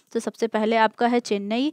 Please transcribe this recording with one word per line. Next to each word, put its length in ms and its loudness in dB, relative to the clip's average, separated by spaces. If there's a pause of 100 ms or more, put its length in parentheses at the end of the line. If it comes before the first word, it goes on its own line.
(120)
तो 80 -4
सबसे 260 -4
पहले 300 0
आपका 300 2
है 140 2
चेन्नई, 520 -2